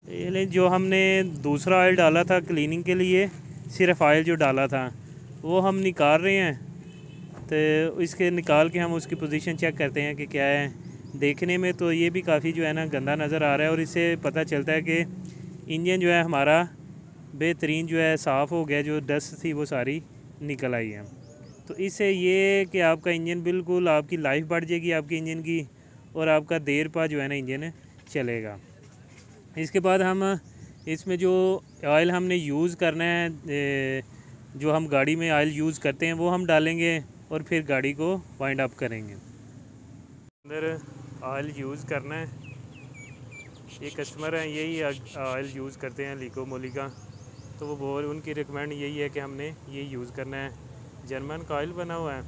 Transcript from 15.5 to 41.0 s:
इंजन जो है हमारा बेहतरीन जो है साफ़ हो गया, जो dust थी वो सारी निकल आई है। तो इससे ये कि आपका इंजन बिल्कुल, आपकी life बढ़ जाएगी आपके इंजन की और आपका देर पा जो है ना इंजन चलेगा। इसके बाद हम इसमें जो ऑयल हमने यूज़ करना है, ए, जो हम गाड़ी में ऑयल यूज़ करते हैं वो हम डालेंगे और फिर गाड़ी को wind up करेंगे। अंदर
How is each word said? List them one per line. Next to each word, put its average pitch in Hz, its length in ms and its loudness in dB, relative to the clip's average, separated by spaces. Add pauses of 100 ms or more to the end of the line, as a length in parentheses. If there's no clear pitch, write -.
इंजन 175 300 2
जो 175 100 4
है 170 140 6
हमारा 151 340 6 (800)
बेहतरीन 160 520 0
जो 165 120 0
है 160 180 4
साफ़ 143 340 2
हो 170 140 0
गया, 147 160 2
जो 151 200 -2
dust 143 420 -4
थी 165 100 -2
वो 147 140 -2
सारी 139 340 -2 (420)
निकल 131 320 -2
आई 113 140 -2
है। 104 140 -12 (640)
तो - 100 -10
इससे 196 320 0
ये 196 560 4
कि 185 160 -2
आपका 165 320 4
इंजन 170 300 -2
बिल्कुल, 180 460 2
आपकी 151 300 2
life 147 280 0
बढ़ 170 180 0
जाएगी 170 280 -2
आपके 156 240 -2
इंजन 160 240 -6
की 160 260 -2 (480)
और 160 140 0
आपका 156 320 4
देर 147 280 0
पा 160 180 0
जो 151 140 -2
है 135 60 -2
ना 143 80 -2
इंजन 139 360 -6 (360)
चलेगा। 117 500 -4 (1000)
इसके 160 240 0
बाद 185 200 4
हम 185 220 2 (640)
इसमें 170 300 -4
जो 180 140 4 (540)
ऑयल 156 260 6
हमने 180 240 2
यूज़ 165 420 0
करना 165 260 0
है, 170 260 0 (200)
ए, 139 540 -2 (520)
जो 147 160 0
हम 160 160 2
गाड़ी 143 280 4
में 165 160 0
ऑयल 151 200 4
यूज़ 151 280 -2
करते 143 260 -2
हैं 165 100 2
वो 170 140 0
हम 180 160 0
डालेंगे 165 580 2 (280)
और 156 120 -4
फिर 160 220 0
गाड़ी 135 280 0
को 160 220 -2 (240)
wind 135 220 -2
up 131 140 -2
करेंगे। 110 380 -6
अंदर - 1700 -10 (460)